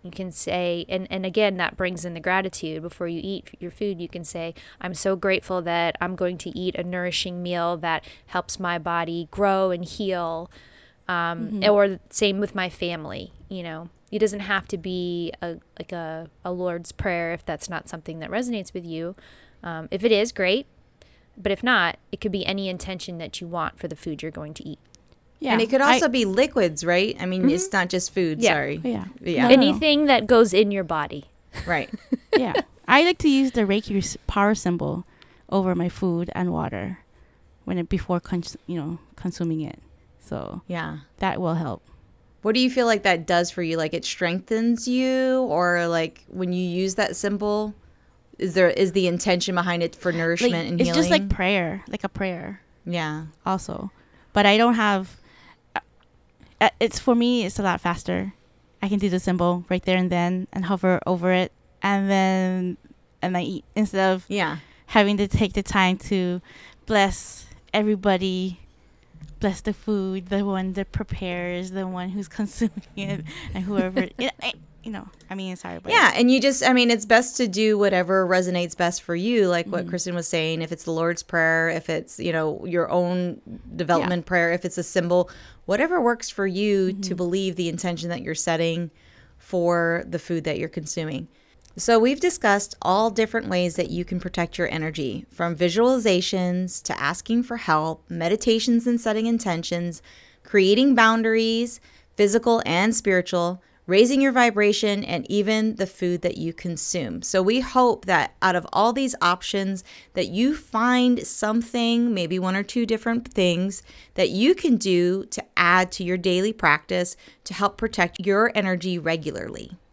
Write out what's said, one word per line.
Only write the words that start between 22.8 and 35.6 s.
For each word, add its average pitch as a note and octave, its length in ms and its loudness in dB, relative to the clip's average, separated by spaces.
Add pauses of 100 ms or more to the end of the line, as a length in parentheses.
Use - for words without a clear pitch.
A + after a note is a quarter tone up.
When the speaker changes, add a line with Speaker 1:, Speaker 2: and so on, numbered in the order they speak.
Speaker 1:
that - 240 -10
you F3 60 -12
want E3 320 -6
for - 80 -8
the D#3 80 -8
food D3+ 260 -10
you're D#3 100 -8
going D3+ 220 -12
to - 160 -14
eat. D3+ 80 -14 (640)
Speaker 2:
Yeah. C4 140 0
Speaker 3:
And A3+ 80 4
it A3+ 80 2
could C4 120 4
Speaker 2:
I C#4+ 140 8
Speaker 3:
also E4 120 4
be B3 180 2
liquids, G3 600 2
right? F#3 340 2
I F3+ 60 -6
mean, F#3 160 -2
Speaker 1:
Mm-hmm. B3+ 100 4
Speaker 3:
it's F4+ 220 0
not F3+ 160 0
just F3+ 240 -2
food, E3 280 0
Speaker 1:
Yeah. G#3 120 4
Speaker 3:
sorry. D3 300 -2
Speaker 2:
Yeah. A3 220 -4 (160)
Speaker 3:
Yeah. F3 220 0
Speaker 2:
No, A#3+ 60 6
no, B3+ 60 12
no. C4 140 8
Speaker 1:
Anything D4+ 360 2
that B3+ 220 4
goes A3+ 260 6
in G3+ 180 4
your G3 120 -2
body. D3+ 420 -6 (420)
Speaker 3:
Right. E3 220 -2 (240)
Speaker 2:
<laughs> - 240 -2
Yeah. B3 160 2 (340)
I C4+ 160 6
like F4 160 4
to D#4+ 100 4
use C4+ 220 4
the A#3+ 100 0
Reiki G3+ 360 0
s-, - 200 -4 (100)
power G#3 280 2
symbol E3+ 500 -2 (440)
over F#3 240 2